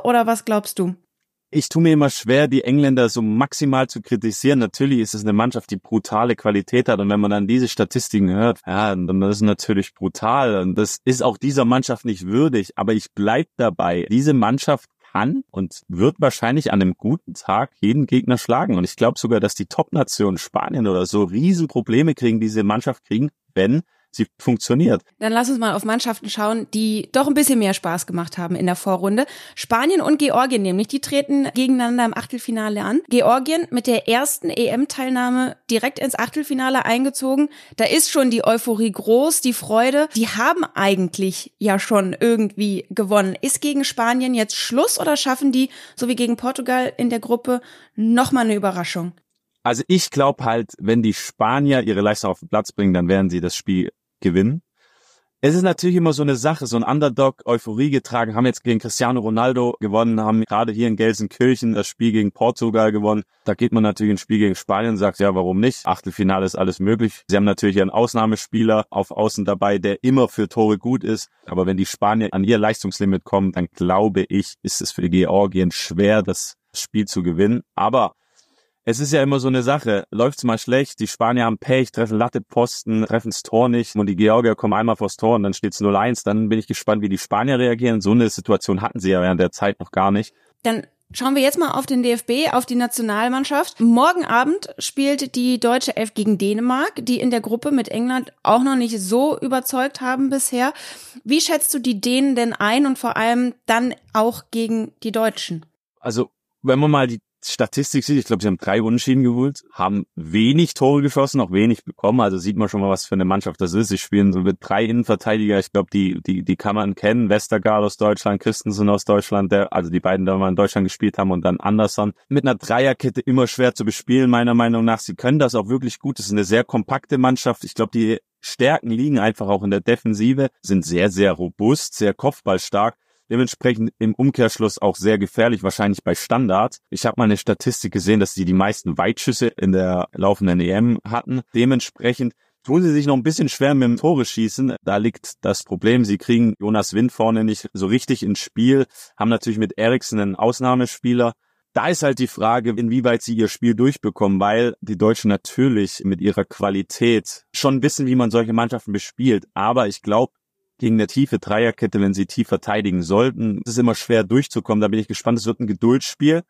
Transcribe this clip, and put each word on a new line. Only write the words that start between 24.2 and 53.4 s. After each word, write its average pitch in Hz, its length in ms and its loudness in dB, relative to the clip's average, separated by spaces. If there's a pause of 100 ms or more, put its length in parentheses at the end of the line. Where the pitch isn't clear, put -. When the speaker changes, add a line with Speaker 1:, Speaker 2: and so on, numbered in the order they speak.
Speaker 2:
funktioniert. 123 640 2 (160)
Speaker 1:
Dann 220 140 -2
lass 233 180 0
uns 269 80 0
mal 220 160 0
auf 202 100 -4
Mannschaften 226 460 -4
schauen, 220 420 -4
die 214 400 -2
doch 277 160 2
ein 294 60 2
bisschen 285 240 4
mehr 196 160 2
Spaß 175 320 -6
gemacht 170 320 -8
haben 175 180 -4
in 185 100 -2
der 175 80 0
Vorrunde. 196 520 -2 (280)
Spanien 285 460 0
und 294 180 2
Georgien 254 440 2
nämlich, 190 260 -2
die 277 120 -4
treten 277 540 0
gegeneinander 247 520 2
im 220 100 -4
Achtelfinale 220 680 -6
an. 214 260 0
Georgien 254 600 2
mit 240 160 -2
der 233 220 0
ersten 277 420 -2
E-M-Teilnahme 254 1040 -2 (140)
direkt 233 280 -2
ins 262 200 -4
Achtelfinale 262 640 -2
eingezogen. 269 640 0 (280)
Da 220 80 0
ist 311 260 2
schon 269 200 2
die 233 140 0
Euphorie 226 480 0
groß, 247 500 2
die 247 100 0
Freude. 254 640 0
Die 226 120 0
haben 277 360 0 (100)
eigentlich 190 840 -2
ja 196 200 0
schon 190 400 0
irgendwie 208 720 0
gewonnen. 196 500 0
Ist - 200 -2
gegen 277 240 -2
Spanien 254 500 -2
jetzt 220 220 -2
Schluss 285 420 0
oder 294 180 0
schaffen 269 360 -2
die, 262 160 0 (280)
so 240 120 -4
wie 247 80 -2
gegen 233 200 -2
Portugal 254 600 -4
in 240 140 -2
der 240 100 -4
Gruppe, 240 400 -4 (340)
noch 233 380 2
mal 247 120 2
eine 220 100 2
Überraschung? 180 580 -4 (520)
Speaker 2:
Also 123 220 -2
ich 185 240 2
glaub 139 320 0
halt, 113 360 -2
wenn 113 240 2
die 107 100 2
Spanier 131 680 0
ihre 101 180 0
Leistung 104 300 0
auf 92 100 -4
den 85 80 -20
Platz 107 240 -2
bringen, 98 220 2
dann 87 140 0
werden 95 200 2
sie 87 120 -2